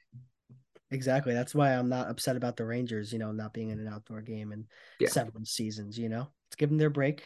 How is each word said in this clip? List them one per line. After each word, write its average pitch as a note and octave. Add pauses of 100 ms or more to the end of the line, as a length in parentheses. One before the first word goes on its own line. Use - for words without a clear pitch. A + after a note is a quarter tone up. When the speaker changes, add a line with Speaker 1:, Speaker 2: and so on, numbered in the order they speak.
(880)
Speaker 1:
Exactly. C3
That's B2
why C#3
I'm B2
not B2+
upset B2+
about B2
the A2+
Rangers, A2+
you A2+
know, A2
not G#2+
being A2
in G#2+
an A2
outdoor G#2+
game G#2+
in G#2+ (320)
Speaker 2:
Yeah. -
Speaker 1:
several A2
seasons, G#2+
you A2+
know? A#2 (200)
Let's -
give D3+
them D3+
their D3+
break. C#3+